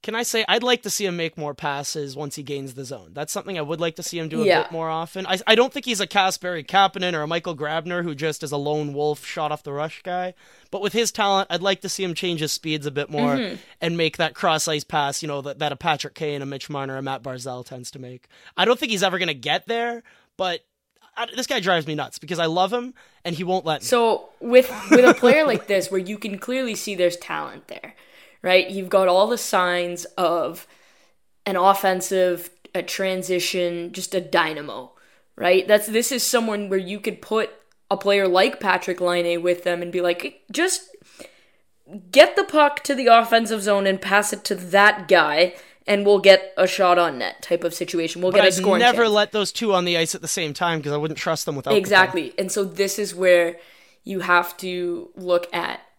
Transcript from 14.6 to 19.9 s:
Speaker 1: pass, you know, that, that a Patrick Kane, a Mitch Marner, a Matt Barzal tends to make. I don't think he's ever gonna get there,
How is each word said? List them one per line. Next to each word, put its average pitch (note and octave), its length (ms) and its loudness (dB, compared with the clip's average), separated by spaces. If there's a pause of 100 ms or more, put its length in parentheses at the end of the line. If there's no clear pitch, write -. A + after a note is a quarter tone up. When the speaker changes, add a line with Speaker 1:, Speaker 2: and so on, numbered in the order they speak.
Speaker 1:
pass, C#3+ 360 -2
you D#3+ 60 -8
know, C#3+ 160 -6
that, C#3 160 -12
that D3 140 -2
a C3+ 40 -10
Patrick D3+ 380 -4
Kane, D3 280 -6
a C3+ 40 -8
Mitch C#3 240 -10
Marner, C3+ 260 -6
a C3+ 60 -8
Matt C3+ 220 -8
Barzal B2+ 420 -10
tends B2 240 -16
to - 80 -20
make. B2+ 300 -18 (280)
I F#3 100 2
don't A#3 120 4
think A#3+ 140 -4
he's F#3 100 0
ever F#3 160 0
gonna E3+ 160 -2
get D3 320 -4
there, A#3 380 -6 (320)